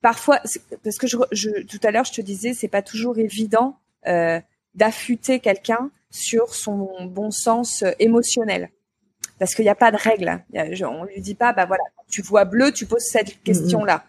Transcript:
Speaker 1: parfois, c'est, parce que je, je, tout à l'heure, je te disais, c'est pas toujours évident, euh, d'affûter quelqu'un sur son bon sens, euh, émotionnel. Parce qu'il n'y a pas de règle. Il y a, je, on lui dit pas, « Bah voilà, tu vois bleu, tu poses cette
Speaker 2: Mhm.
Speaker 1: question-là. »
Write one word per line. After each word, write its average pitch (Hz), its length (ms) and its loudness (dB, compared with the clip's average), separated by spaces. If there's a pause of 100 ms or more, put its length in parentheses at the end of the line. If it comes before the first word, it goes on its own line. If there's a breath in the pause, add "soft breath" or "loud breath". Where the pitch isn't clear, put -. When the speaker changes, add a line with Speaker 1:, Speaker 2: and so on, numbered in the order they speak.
Speaker 1:
parfois, 240 440 4
c'est, - 160 -8 (220)
parce 214 140 -6
que 262 100 -2
je, 233 100 -2 (140)
je, 208 180 -4 (140)
tout 202 200 -16
à 214 80 2
l'heure, 233 140 2
je - 80 -10
te 233 80 -8
disais, 202 320 -6
c'est 226 140 -6
pas 202 140 0
toujours 226 380 -4
évident, 220 580 0 (300)
euh, 170 320 2 (360)
d'affûter 226 640 0
quelqu'un 233 500 0 (220)
sur 233 440 -2
son 190 500 -8
bon 196 260 -6
sens, 233 520 -2
euh, 185 160 2
émotionnel. 226 720 2 (680)
Parce - 180 -2
qu'il 226 80 0
n'y 208 60 6
a 208 60 4
pas 233 160 6
de 202 60 -4
règle. 190 540 0
Il - 60 -8
y - 20 -4
a, 160 140 -4
je, 185 100 -6
on 156 220 -8
lui 196 160 -14
dit 196 140 -8
pas, « 240 180 2
Bah 185 120 2
voilà, 180 180 0 (260)
tu - 120 -6
vois 202 220 6
bleu, 240 300 2
tu - 120 -8
poses 233 240 -2
cette 214 260 0
Speaker 2:
Mhm. - 100 -20
Speaker 1:
question-là. » 180 640 2